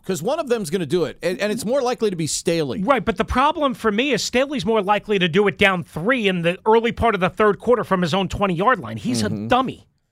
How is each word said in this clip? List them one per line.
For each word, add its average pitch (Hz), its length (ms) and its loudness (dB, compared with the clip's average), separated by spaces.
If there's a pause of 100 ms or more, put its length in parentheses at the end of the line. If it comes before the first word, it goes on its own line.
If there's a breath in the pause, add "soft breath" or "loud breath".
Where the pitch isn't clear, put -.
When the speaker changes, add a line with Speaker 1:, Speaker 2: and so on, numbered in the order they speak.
Speaker 1:
'Cause 180 180 -4
one 285 160 -2
of 302 80 -4
them's 220 220 -2
gonna 175 160 -2
do 165 180 0
it, 113 180 -6
and, 180 180 -2
and 208 120 -2
it's 214 140 -6
more 262 160 0
likely 240 280 0
to 185 60 -6
be 160 120 -4
Staley. 160 560 -2
Speaker 2:
Right, 240 200 2
but 214 140 -2
the 214 80 0
problem 285 480 0
for 220 180 -2
me 254 220 0
is 196 100 -2
Staley's 254 420 -2
more 220 160 0
likely 202 380 0
to 180 80 2
do 196 200 2
it 190 100 -2
down 190 260 4
three 214 440 -2
in 180 160 0
the 175 220 0
early 226 260 4
part 220 220 0
of 185 80 0
the 180 80 2
third 208 300 2
quarter 220 240 2
from 180 180 0
his 165 120 -2
own 190 160 0
twenty-yard 196 500 0
line. 113 180 -10
He's 233 240 -2
Speaker 1:
Mm-hmm. 208 240 -4
Speaker 2:
a - 40 -8
dummy. 247 360 0 (260)